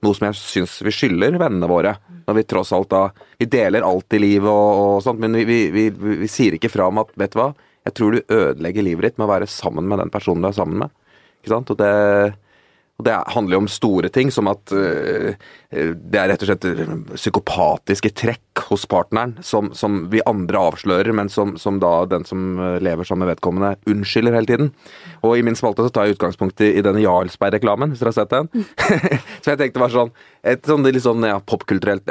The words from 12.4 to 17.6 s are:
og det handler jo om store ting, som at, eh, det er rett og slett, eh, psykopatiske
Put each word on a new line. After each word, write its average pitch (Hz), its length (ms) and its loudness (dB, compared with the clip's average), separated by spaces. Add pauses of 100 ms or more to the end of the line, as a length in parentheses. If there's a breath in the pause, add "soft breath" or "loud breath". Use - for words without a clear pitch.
og 113 60 -10
det 113 80 2 (180)
handler 101 240 0
jo - 60 4
om 104 60 0
store 92 440 0
ting, 131 180 2
som 110 180 -2
at, 101 280 -4
eh, 95 560 -2 (400 soft breath)
det 82 480 -2
er 92 80 2
rett 85 140 0
og 98 80 -2
slett, 92 180 0
eh, 80 480 -6
psykopatiske - 960 -2